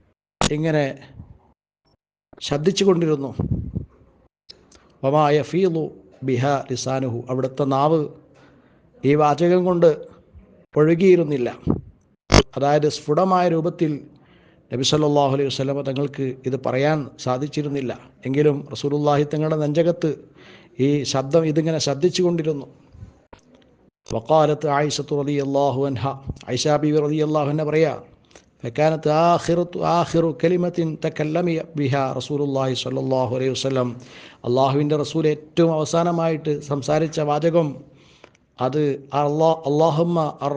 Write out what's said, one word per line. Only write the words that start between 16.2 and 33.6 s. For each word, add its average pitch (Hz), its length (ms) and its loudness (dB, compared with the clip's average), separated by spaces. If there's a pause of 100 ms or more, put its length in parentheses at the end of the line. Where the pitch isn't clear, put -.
ഇത് 131 80 -2 (100)
പറയാൻ 139 320 0 (260)
സാധിച്ചിരുന്നില്ല. 139 680 -4 (360)
എങ്കിലും 143 280 2 (180)
റസൂലുള്ളാഹി 147 580 0
തങ്ങളുടെ 156 320 -2
നെഞ്ചകത്ത് 165 460 0 (760)
ഈ - 20 4 (240)
ശബ്ദം 139 380 2
ഇതിങ്ങനെ 160 380 0
ശബ്ദിച്ചു 170 380 0
കൊണ്ടിരുന്നു. 156 420 -2 (1500)
വഖാലത്ത് 147 640 2
ആയിഷത്തു 147 420 -2
റളിയല്ലാഹു 139 680 0
അൻഹ, 120 160 -4 (420)
ആയിഷ 147 360 0
ബീവി 151 220 2
റളിയല്ലാഹു 151 460 0
അൻഹ 156 180 -2
പറയാ, 156 220 2 (680)
ഫകാനത്ത് 151 480 0 (180)
ആഖിറത്തു, 170 500 0 (200)
ആഖിറു 165 300 2 (120)
കലിമത്തിൻ 175 480 0 (160)
തകല്ലമ 160 440 -2 (300)
ബിഹാ 139 240 0 (160)
റസൂലുള്ളാഹി 135 640 -2
സ്വല്ലല്ലാഹു 131 540 -2
അലൈഹി 131 180 -2
വസല്ലം, 131 340 -2 (600)